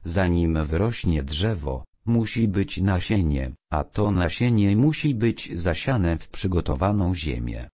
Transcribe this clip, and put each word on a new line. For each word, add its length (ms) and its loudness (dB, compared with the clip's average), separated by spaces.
Zanim 600 2
wyrośnie 580 0
drzewo, 600 -4
musi 420 0
być 320 -2
nasienie, 720 0
a 140 -2
to 260 0
nasienie 680 2
musi 380 2
być 440 -2
zasiane 600 0
w 100 -14
przygotowaną 880 0
ziemię. 640 -6